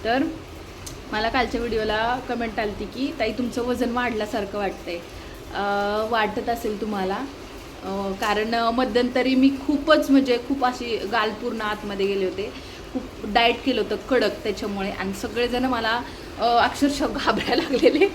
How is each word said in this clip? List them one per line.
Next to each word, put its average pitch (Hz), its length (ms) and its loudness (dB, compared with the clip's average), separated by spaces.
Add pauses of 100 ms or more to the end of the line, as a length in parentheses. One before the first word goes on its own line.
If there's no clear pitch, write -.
तर 240 200 2 (880)
मला 220 180 0
कालच्या 240 300 0
व्हिडिओला 226 600 0 (100)
कमेंट 233 300 -2
आलती 208 260 -2
की, 269 340 -4
"ताई, - 120 0
तुमचं 240 300 -2
वजन 240 300 0
वाढल्यासारखं 220 680 -2
वाटतंय." 175 380 -4 (580)
अ, 196 100 -4 (460)
वाटत 214 400 0
असेल 214 320 -2
तुम्हाला, 196 360 -2 (680)
अ, 196 280 -4 (100)
कारण, 208 340 0
अ, 226 160 2
मध्यंतरी 247 640 2
मी 269 140 8 (180)
खूपच, 302 420 4
म्हणजे 247 280 6 (100)
खूप 277 180 0
अशी 240 320 0
गाल 214 340 0
पूर्ण 226 300 -4
आतमध्ये 208 460 -2
गेले 196 180 2
होते, 196 280 -4 (400)
खूप 262 100 -4 (220)
डाएट 233 400 4
केलं 233 160 2
होतं 208 140 -2 (140)
कडक 226 340 2
त्याच्यामुळे, 202 460 -4
आणि 190 240 -4
सगळेजण 240 520 -2
मला, 233 360 0 (380)
अ, 226 60 0
अक्षरशः 247 640 4
<laughs> - 180 -2
घाबरायला - 380 2
लागलेले 285 520 6